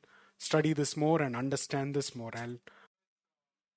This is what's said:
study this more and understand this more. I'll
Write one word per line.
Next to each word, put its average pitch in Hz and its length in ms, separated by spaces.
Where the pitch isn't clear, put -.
study 156 340
this 147 240
more 156 240
and 131 140
understand 139 600
this 139 200
more. 113 180
I'll 120 240